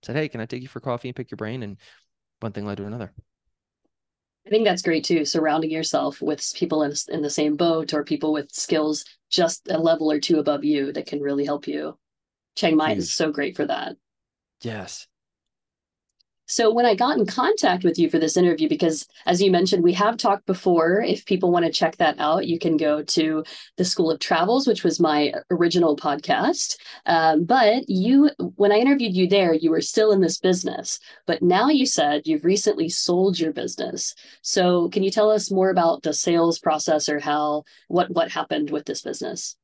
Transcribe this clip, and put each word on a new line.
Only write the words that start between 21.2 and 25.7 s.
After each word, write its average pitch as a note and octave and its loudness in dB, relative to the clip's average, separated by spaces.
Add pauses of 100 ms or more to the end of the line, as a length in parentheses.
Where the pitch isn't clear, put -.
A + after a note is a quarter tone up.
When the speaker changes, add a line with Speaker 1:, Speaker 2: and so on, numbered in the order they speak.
Speaker 2:
people F#3 2
wanna E3+ 2
check E3 -2
that D3+ 2
out, D3+ 0
you E3 -2
can E3 0
go D3+ 0
to D#3 -2 (320)
the F3+ 0
School E3+ 0
of D#3+ -2
Travels, G3 0
which - 0
was E3 0
my D3 2 (160)
original E3+ 2